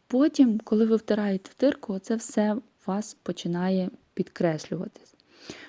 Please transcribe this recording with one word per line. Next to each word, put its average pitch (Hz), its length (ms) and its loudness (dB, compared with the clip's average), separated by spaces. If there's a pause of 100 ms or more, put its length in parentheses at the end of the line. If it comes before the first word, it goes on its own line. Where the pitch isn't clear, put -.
потім, 254 580 4
коли 220 220 2
ви 220 100 4
втираєте 208 540 -2
втирку, - 420 0
оце 190 240 -4
все 214 380 0
у 220 60 -4 (260)
вас 196 360 -6
починає 180 680 -2 (240)
підкреслюватись. 175 1000 -4 (540)